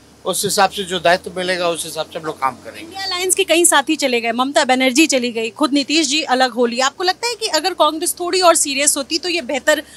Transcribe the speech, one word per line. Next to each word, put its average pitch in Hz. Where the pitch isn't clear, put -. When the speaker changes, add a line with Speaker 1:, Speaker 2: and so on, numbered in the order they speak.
Speaker 1:
उस 180
हिसाब 190
से, 202
जो 180
दायित्व 175
मिलेगा 180
उस 165
हिसाब 156
से 156
हम 156
लोग 156
काम 131
करेंगे। 107
Speaker 2:
इंडिया 381
अलायंस 370
के 381
कई 339
साथी 311
चले 247
गए, 226
ममता 269
बनर्जी 254
चली 247
गई, 226
खुद 262
नीतीश 285
जी 294
अलग 254
हो 240
लिए। 233
आपको 262
लगता 370
है 480
कि 440
अगर 370
कांग्रेस 320
थोड़ी 349
और 339
सीरियस 285
होती 294
तो 359
ये 339
बेहतर 285